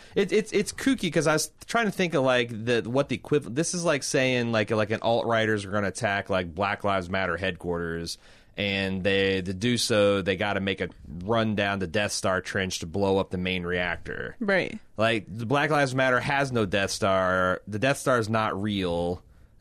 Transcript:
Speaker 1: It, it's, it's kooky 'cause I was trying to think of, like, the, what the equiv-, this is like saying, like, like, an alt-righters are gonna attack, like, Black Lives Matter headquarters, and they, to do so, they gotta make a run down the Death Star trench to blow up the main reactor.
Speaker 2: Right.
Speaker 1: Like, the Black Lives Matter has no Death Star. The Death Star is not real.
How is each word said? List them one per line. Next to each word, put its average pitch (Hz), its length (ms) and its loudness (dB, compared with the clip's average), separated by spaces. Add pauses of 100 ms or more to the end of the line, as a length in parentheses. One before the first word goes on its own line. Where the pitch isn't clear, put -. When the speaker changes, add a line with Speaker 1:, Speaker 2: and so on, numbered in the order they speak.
(140)
Speaker 1:
It, 190 180 0
it's, 214 200 0
it's - 200 0
kooky 226 400 -2
'cause 151 140 2
I 156 80 4
was - 180 -2 (140)
trying 233 200 0
to 196 60 0
think 170 220 -2
of, 139 100 2
like, 123 260 2
the, 117 360 0
what 131 240 0
the 113 80 -2
equiv-, 127 380 -2
this 160 180 -2
is 175 100 -4
like 151 200 0
saying, 127 480 2
like, 107 180 2
like, 107 220 0
an 110 100 0
alt-righters 110 640 2
are 92 60 -10
gonna 101 160 0
attack, 101 420 -2
like, 92 240 0
Black 101 300 -2
Lives 95 260 0
Matter 92 280 0
headquarters, 85 840 -4 (380)
and 98 460 -2
they, 98 380 2
to 92 120 -4
do 117 240 0
so, 101 440 4
they 95 140 0
gotta 101 240 0
make 98 220 -2
a 90 80 -4 (340)
run 110 320 2
down 101 240 0
the 92 80 -2
Death 104 240 0
Star 92 300 0
trench 92 380 -4
to - 60 -10
blow 95 320 2
up 95 140 -2
the 92 80 -4
main 92 240 -2
reactor. 87 760 -4
Speaker 2:
Right. 196 380 -2 (200)
Speaker 1:
Like, 113 300 0
the 110 200 -8
Black 143 240 2
Lives 143 240 2
Matter 131 240 4
has 139 320 0
no 117 160 2
Death 98 240 0
Star. 92 760 2
The 104 120 -6
Death 135 180 2
Star 127 220 2
is 107 100 -2
not 107 320 0
real. 87 600 -2 (380)